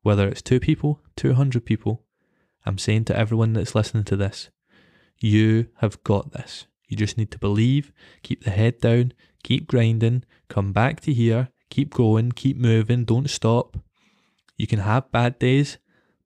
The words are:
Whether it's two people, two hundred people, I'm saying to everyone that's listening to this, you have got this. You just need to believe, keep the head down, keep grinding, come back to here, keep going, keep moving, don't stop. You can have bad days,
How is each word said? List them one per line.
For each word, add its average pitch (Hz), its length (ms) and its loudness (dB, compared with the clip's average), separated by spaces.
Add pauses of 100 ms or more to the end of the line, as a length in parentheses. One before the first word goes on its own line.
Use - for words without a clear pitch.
Whether 101 280 2
it's - 120 -8
two 127 200 0
people, 151 400 -2 (160)
two 135 160 0
hundred 123 320 0
people, - 400 -4 (600)
I'm 98 120 -4
saying 107 280 0
to - 120 -2
everyone 113 340 0
that's 110 240 -2
listening 107 300 -2
to 101 100 -2
this, 98 340 -6 (680)
you 110 500 2 (120)
have 104 260 -2
got - 260 -2
this. - 360 -16 (200)
You 107 80 -6
just 104 220 -2
need 107 140 -4
to - 80 -16
believe, 113 520 0 (320)
keep - 220 -8
the 107 60 -2
head 107 280 0
down, 120 320 2 (320)
keep 139 240 -4
grinding, 113 560 0 (240)
come 98 240 -4
back 120 300 0
to 156 100 -2
here, 117 380 2 (200)
keep 143 240 -4
going, 113 380 2
keep 135 240 -2
moving, 113 480 2
don't 120 260 0
stop. - 480 -2 (760)
You 107 120 -6
can 107 120 -2
have 107 320 -2
bad 120 260 0
days, 131 400 0 (480)